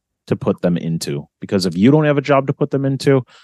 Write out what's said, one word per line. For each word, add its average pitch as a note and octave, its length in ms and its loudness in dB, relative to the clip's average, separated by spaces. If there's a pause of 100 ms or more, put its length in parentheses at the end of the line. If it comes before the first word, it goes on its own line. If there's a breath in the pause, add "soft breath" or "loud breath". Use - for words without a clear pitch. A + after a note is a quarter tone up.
(280)
to - 80 -2
put - 260 -4
them F2 160 0
into. D#2+ 500 -6 (120)
Because F#2+ 260 -2
if E2+ 120 -4
you A2+ 140 4
don't D#3 140 4
have C#3+ 120 0
a C#3+ 40 0
job C3+ 260 2
to D3 60 -2
put - 180 -4
them C#3 140 -2
into, C3+ 380 0 (200 soft breath)